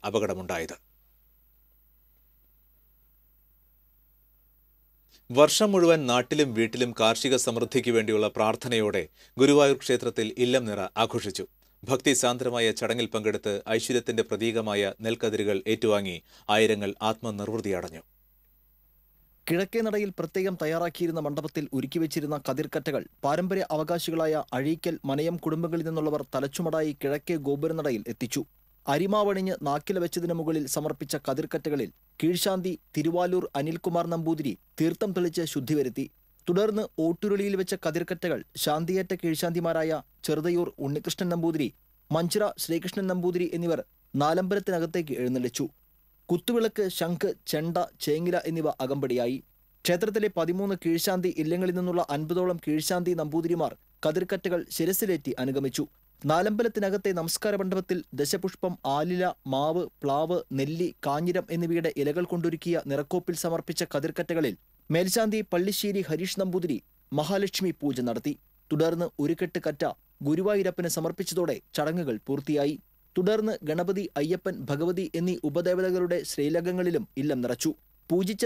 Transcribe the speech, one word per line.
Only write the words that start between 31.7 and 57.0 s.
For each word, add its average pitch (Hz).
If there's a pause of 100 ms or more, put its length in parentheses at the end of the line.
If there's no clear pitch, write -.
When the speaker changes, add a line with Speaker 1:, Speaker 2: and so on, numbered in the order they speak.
Speaker 2:
കീഴ്ശാന്തി 180 (220)
തിരുവാലൂർ 175 (140)
അനിൽകുമാർ 165
നമ്പൂതിരി 156 (280)
തീർത്ഥം 180
തെളിച്ച് 175 (100)
ശുദ്ധി 143
വരുത്തി. 131 (420)
തുടർന്ന് 202 (200)
ഓട്ടുരുളിയിൽ 196
വെച്ച 185
കതിർക്കറ്റകൾ 170 (220)
ശാന്തിയേറ്റ 170
കീഴ്ശാന്തിമാരായ 165 (340)
ചെറുതയൂർ 165 (160)
ഉണ്ണികൃഷ്ണൻ 151
നമ്പൂതിരി, 165 (420)
മഞ്ചിറ 175 (180)
ശ്രീകൃഷ്ണൻ 180
നമ്പൂതിരി 180 (100)
എന്നിവർ 165 (340)
നാലമ്പലത്തിനകത്തേക്ക് 170
എഴുന്നള്ളിച്ചു. 127 (640)
കുത്തുവിളക്ക്, 220 (140)
ശംഖ്, 175 (160)
ചെണ്ട, 165 (280)
ചേങ്ങില 170 (140)
എന്നിവ 160 (160)
അകമ്പടിയായി. 127 (460)
ക്ഷേത്രത്തിലെ 208
പതിമൂന്ന് 180
കീഴ്ശാന്തി 175 (120)
ഇല്ലങ്ങളിൽ 180
നിന്നുള്ള 180
അൻപതോളം 170
കീഴ്ശാന്തി 175
നമ്പൂതിരിമാർ 160 (320)
കതിർക്കറ്റകൾ 175
ശിരസിലേറ്റി 175 (100)
അനുഗമിച്ചു. 135 (360)
നാലമ്പലത്തിനകത്തെ 202